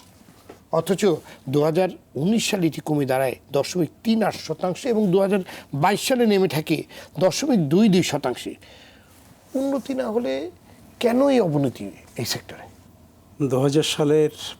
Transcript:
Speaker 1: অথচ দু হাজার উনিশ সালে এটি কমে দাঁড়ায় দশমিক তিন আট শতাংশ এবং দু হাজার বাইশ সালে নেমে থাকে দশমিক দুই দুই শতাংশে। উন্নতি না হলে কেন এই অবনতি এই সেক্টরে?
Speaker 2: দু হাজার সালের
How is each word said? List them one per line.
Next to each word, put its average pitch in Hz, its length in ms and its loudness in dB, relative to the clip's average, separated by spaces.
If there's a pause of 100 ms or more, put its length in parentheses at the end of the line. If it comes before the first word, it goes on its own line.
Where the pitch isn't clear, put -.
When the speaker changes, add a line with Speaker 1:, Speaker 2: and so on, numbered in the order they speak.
(720)
Speaker 1:
অথচ 165 340 0 (420)
দু 143 140 2
হাজার 165 260 2 (260)
উনিশ 185 360 0
সালে 185 160 0
এটি 147 180 -4
কমে 147 200 0
দাঁড়ায় 131 320 -2 (160)
দশমিক 143 380 -2 (140)
তিন 226 180 2
আট 170 140 0
শতাংশ - 500 -6
এবং 214 260 2
দু 190 80 6
হাজার 196 180 2 (360)
বাইশ 185 340 0
সালে 240 180 2
নেমে 190 220 4
থাকে 156 340 -2 (380)
দশমিক 185 480 2
দুই 202 200 4
দুই 175 140 4
শতাংশে। - 520 -4 (1000)
উন্নতি 269 400 -4
না 254 160 -4
হলে 262 400 -4 (500)
কেন 247 280 2
এই 262 120 4
অবনতি 139 500 0 (260)
এই 123 80 -4
সেক্টরে? - 420 -10 (840)
Speaker 2:
দু 127 120 0
হাজার 143 220 4
সালের 151 480 2 (300)